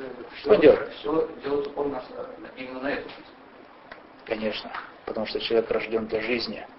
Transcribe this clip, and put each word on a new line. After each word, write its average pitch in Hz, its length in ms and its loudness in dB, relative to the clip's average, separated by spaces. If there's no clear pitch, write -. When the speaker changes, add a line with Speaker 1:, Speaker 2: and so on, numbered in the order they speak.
Speaker 1:
Что 214 140 6
Speaker 2:
все, - 20 10
Speaker 1:
делают? - 380 8
Speaker 2:
все 156 340 0
делают 143 240 0
упор 143 220 -4
на, 127 140 -6
именно 135 240 -10
на 269 80 -2
эту - 200 -4
жизнь. - 140 -16
Speaker 1:
Конечно, 107 460 -4
потому 107 220 -4
что - 140 -4
человек 113 300 2
рожден 110 360 0
для 110 140 0
жизни, 113 460 -2